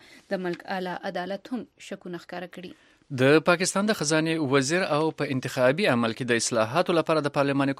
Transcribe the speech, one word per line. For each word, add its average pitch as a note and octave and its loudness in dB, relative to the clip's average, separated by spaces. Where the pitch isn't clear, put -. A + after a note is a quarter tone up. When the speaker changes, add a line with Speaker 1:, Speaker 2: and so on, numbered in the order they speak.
Speaker 1:
د F#3+ -4
ملک F3 -6
اعلی F3+ -6
عدالت F#3+ -8
هم A3 -6
شکونه F#3 -12
ښکاره F3+ -14
کړي. F#3 -14
Speaker 2:
د C#3+ 6
پاکستان F#3 0
د G#3+ 0
خزانې D#3+ 0
وزیر C#3 2
او D#3 0
په C#3+ -4
انتخابي C3 2
عمل A#2 2
کې B2 -6
د A#2+ 4
اصلاحاتو B2+ 0
لپاره D#3+ 2
د C#3+ -2
پارلماني C#3 2